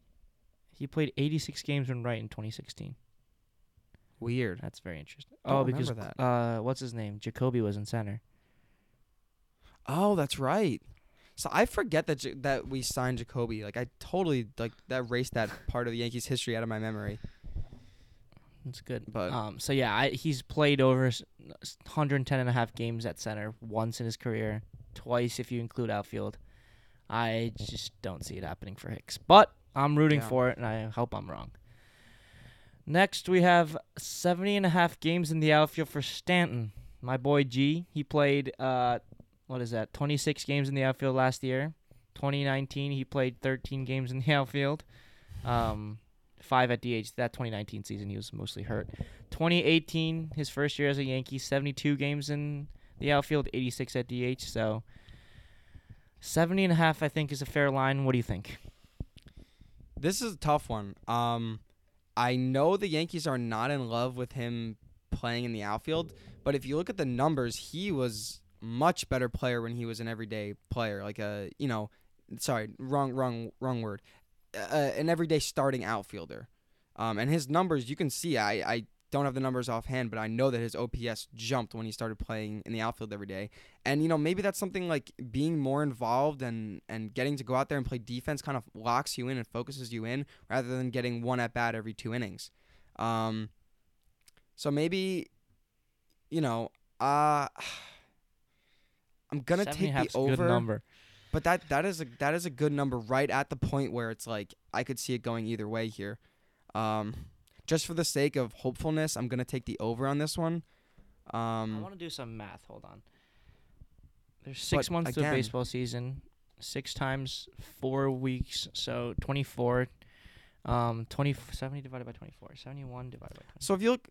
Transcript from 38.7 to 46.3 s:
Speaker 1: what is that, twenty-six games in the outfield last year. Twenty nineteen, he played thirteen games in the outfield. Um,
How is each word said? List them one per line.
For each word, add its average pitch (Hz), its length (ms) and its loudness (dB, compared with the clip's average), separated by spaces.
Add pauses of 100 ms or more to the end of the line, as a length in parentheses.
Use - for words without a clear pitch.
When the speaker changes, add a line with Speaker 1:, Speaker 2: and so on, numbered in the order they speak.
Speaker 1:
what 127 140 -6
is 117 100 -4
that, 113 200 -2
twenty-six 147 520 0
games 143 260 0
in 139 60 -2
the 135 80 2
outfield 131 320 2
last 131 280 4
year. 135 300 0 (400)
Twenty 139 300 0
nineteen, 139 480 0
he 135 120 -2
played 127 380 0
thirteen 135 440 -2
games 131 260 -2
in 131 80 -4
the 127 140 4
outfield. 143 500 2 (600)
Um, 110 540 0 (440)